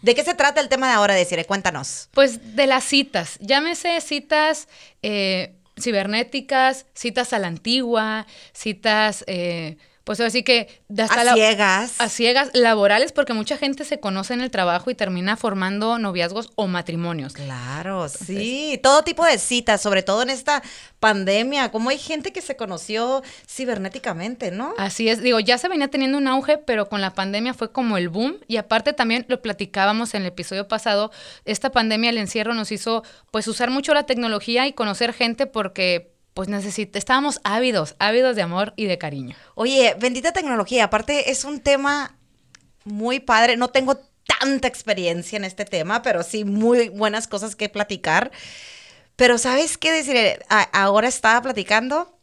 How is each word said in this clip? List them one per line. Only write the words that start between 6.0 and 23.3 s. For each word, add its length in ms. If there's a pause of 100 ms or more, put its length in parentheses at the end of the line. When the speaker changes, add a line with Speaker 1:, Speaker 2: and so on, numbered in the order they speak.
Speaker 2:
citas 400
a 60
la 80
antigua, 800 (260)
citas, 720
eh, 520 (260)
pues 160
ahora 120
sí 120
que 460
de 140
hasta 180
Speaker 1:
A 20
Speaker 2:
la 100
Speaker 1:
ciegas. 640
Speaker 2:
a 120
ciegas, 440
laborales, 600
porque 180
mucha 260
gente 280
se 160
conoce 320
en 80
el 100
trabajo 400
y 40
termina 420
formando 600
noviazgos 580
o 120
matrimonios. 640
Speaker 1:
Claro, 720
Speaker 2:
Entonces 220
Speaker 1:
sí, 560
todo 220
tipo 200
de 140
citas, 420
sobre 220
todo 180
en 80
esta 320 (380)
pandemia, 720
como 180
hay 80
gente 360
que 80
se 160
conoció 680 (500)